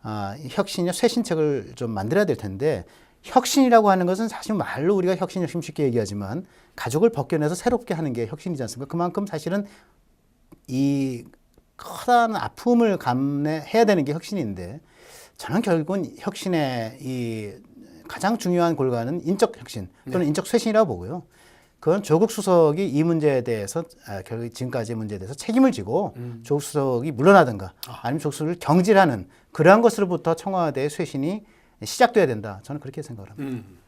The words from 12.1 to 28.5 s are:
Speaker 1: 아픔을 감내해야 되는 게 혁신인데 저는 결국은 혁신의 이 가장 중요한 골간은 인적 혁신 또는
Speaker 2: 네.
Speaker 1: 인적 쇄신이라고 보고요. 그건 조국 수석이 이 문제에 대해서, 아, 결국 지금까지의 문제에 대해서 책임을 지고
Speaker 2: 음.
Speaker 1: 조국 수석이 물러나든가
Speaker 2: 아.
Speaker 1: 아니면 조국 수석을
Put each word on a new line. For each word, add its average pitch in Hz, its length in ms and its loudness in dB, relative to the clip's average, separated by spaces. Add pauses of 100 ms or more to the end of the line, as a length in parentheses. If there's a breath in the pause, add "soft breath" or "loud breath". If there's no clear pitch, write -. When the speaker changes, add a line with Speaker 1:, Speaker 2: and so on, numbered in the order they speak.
Speaker 1:
아픔을 233 640 2
감내해야 143 840 0
되는 190 200 4
게 - 80 -4
혁신인데 123 680 -8 (560 loud breath)
저는 185 260 -2
결국은 175 420 0 (140)
혁신의 135 840 -4
이 117 520 -6 (560)
가장 214 300 -2
중요한 175 380 2
골간은 131 500 -2
인적 196 320 0
혁신 104 300 -12 (180 soft breath)
또는 135 140 -2
Speaker 2:
네. 170 80 0
Speaker 1:
인적 151 180 -2
쇄신이라고 220 400 2
보고요. 110 380 -8 (560 soft breath)
그건 190 220 2
조국 185 280 4
수석이 175 580 4
이 139 140 0
문제에 151 400 2
대해서, 120 420 -4 (220)
아, 98 160 -10
결국 117 320 -10
지금까지의 120 420 -6
문제에 104 220 -6
대해서 98 160 -12
책임을 254 360 4
지고 120 460 -2
Speaker 2:
음. 120 260 -12
Speaker 1:
조국 143 200 -2
수석이 139 500 -2
물러나든가 127 600 6 (140)
Speaker 2:
아. 113 160 -16
Speaker 1:
아니면 135 180 -2
조국 147 140 -4
수석을 165 240 -4